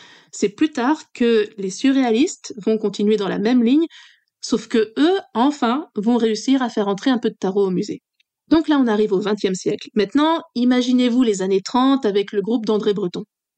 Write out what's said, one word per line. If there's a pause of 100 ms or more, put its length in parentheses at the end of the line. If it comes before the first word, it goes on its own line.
(320)
C'est
plus
tard
que (100)
les
surréalistes
vont
continuer
dans
la
même
ligne, (540)
sauf
que
eux, (160)
enfin,
vont
réussir
à
faire
entrer
un
peu
de
tarot
au
musée. (480)
Donc
là,
on
arrive
au
vingtième
siècle.
Maintenant, (120)
imaginez-vous
les
années
trente
avec
le
groupe
d'André
Breton. (340)